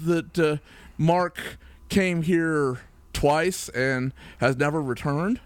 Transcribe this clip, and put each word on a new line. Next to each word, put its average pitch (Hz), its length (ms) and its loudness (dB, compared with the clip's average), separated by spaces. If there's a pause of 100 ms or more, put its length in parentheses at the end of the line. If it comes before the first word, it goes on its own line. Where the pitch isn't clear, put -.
that, 170 340 -2
uh, 151 180 2 (400)
Mark 170 600 0 (320)
came 185 340 2
here 156 560 0 (340)
twice 160 560 0
and 131 440 -2 (260)
has 127 180 2
never 147 240 0
returned. 143 640 -2